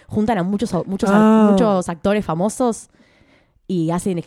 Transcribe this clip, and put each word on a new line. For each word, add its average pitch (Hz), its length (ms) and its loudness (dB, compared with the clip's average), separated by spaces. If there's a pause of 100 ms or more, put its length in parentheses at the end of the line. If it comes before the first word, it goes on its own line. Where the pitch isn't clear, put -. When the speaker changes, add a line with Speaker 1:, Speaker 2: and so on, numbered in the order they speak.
Speaker 1:
juntan 214 300 -2
a 170 60 -2
muchos, 202 280 -4 (160)
muchos, 190 240 -2
Speaker 2:
Ah. 214 400 6
Speaker 1:
muchos 196 380 2
actores 196 360 -2
famosos? 214 640 -4 (840)
Y 165 180 -2
hacen 175 360 -4